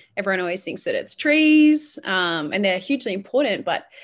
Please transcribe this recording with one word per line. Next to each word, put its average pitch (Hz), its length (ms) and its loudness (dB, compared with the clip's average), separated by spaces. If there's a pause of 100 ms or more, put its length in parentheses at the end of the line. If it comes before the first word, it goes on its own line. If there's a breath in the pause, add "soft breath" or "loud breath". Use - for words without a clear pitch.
(180 loud breath)
Everyone 196 220 -2
always 180 240 -6
thinks - 220 -10
that 131 100 2
it's - 180 -4
trees, 302 920 4
um, 170 480 -2
and 202 140 0
they're 185 140 0
hugely 233 340 -4
important, 208 500 -2
but, - 220 -4 (180 loud breath)